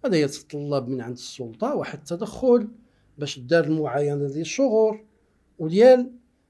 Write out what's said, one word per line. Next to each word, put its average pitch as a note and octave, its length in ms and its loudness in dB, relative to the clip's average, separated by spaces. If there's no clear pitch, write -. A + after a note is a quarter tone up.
هذا G3 120 2
يتطلب C#3+ 680 -4
من C3 140 -6
عند B2 140 -10
السلطة C3 600 -8
واحد D#3+ 220 -8
التدخل G#3+ 720 0
باش C#3+ 220 -8
دار D#3 240 2
المعاينة C#3+ 640 -2
ديال C#3+ 140 -6
الشغور A3 640 0
وديال A#3 520 6